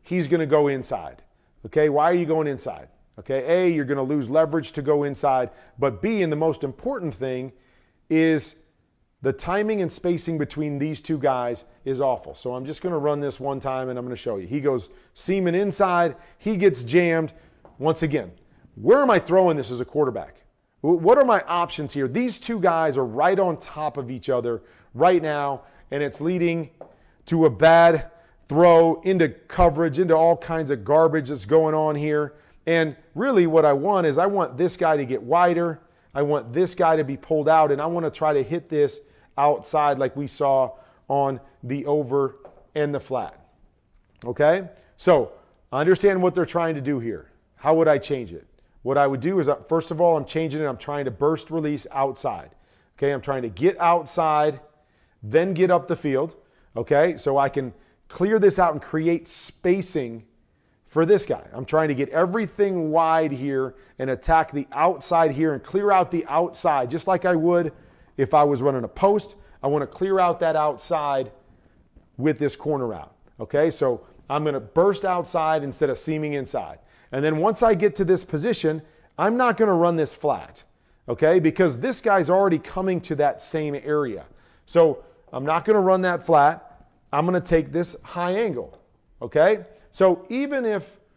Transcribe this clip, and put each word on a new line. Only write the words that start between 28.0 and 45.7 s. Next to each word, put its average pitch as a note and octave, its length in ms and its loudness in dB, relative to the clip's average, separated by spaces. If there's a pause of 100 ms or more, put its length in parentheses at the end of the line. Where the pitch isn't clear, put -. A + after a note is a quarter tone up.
throw E3 540 6
into F#3 260 2
coverage, D#3+ 680 0
into F3 160 4
all E3 220 4
kinds D#3+ 340 -6
of A#2+ 140 -4
garbage D3+ 460 2
that's B2 140 -10
going D#3 300 4
on D#3 220 0
here. D3+ 380 -2 (320)
And D#3+ 280 0 (220)
really G3 320 2
what D#3+ 160 6
I D3 80 6
want E3+ 340 0
is C#3+ 120 0
I F3 80 2
want F#3 300 -2
this F3 200 -2
guy D#3+ 200 0
to C#3+ 80 -4
get A#2+ 160 -6
wider. E3+ 600 0 (340)
I C#3+ 80 -2
want C#3+ 300 -2
this F3 200 0
guy E3 220 2
to D#3 80 2
be C3+ 140 -8
pulled D3+ 320 -2
out, D#3 240 4
and C#3 100 -2
I D3+ 40 -4
wanna E3+ 220 -4
try D3+ 260 -2
to C#3 100 0
hit D#3+ 240 -8
this D3 320 0 (360)
outside D3 600 0
like C3 160 -2
we C#3+ 140 -8
saw C3+ 480 0 (320)
on C#3 320 -2 (240)
the C3+ 220 -6
over C#3 500 -2 (400)
and D3 180 -2
the C3+ 60 -6
flat. A#2 360 -8 (880)
Okay? D#3 440 0 (280)
So D3+ 360 2 (400)